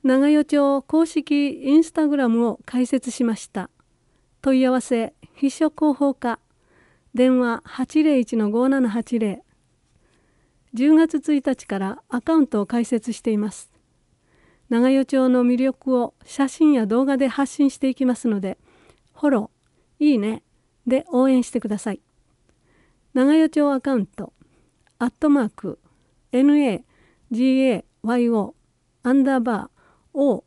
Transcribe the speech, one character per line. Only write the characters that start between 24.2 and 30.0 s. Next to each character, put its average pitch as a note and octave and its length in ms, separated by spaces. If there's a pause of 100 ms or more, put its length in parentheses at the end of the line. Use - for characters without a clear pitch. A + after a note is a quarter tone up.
ア A#3+ 80
ッ B3+ 140
ト D#4 100
マ C#4+ 160
ー G#3+ 40
ク、 - 280 (540)
エ B3 100
ヌ D4 160
エ C4+ 160
ー - 100 (460)
ジ A#3 140
ー C4 300
エ - 60
ー - 40 (180)
ワ A#3 160
イ A#3+ 120
オ A3 260 (480)
ー、 B3 40
ア B3+ 60
ン C#4 100
ダ C4+ 140
ー B3 40
バ A3+ 240
ー、 - 160 (320)